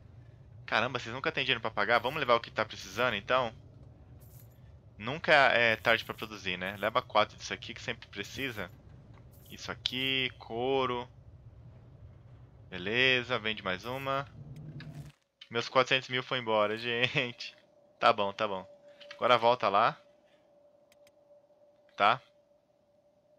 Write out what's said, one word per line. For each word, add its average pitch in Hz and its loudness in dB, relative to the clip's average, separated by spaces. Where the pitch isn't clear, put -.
Caramba, 120 0
vocês 117 -8
nunca 143 -4
têm 143 -2
dinheiro 123 0
pra 113 -4
pagar? 110 2
Vamos 131 -2
levar 123 4
o 113 4
que - -10
tá 110 0
precisando, 107 -2
então? 120 0
Nunca 139 0
é 117 6
tarde 113 2
pra 110 -8
produzir, 95 -8
né? 95 -6
Leva 110 0
quatro - 0
disso - -12
aqui 107 -10
que - -16
sempre - -10
precisa. 107 -8
Isso - -12
aqui, 131 -2
couro. 123 -2
Beleza, 120 2
vende 107 -6
mais 92 -4
uma. 135 -4
Meus 117 -4
quatrocentos 131 2
mil 127 -4
foi 131 -6
embora, 110 2
<laughs> - -
gente. 123 -4
Tá 117 6
bom, 101 -2
tá 110 -2
bom. 95 -8
Agora 120 4
volta 117 4
lá. 110 2
Tá? 101 4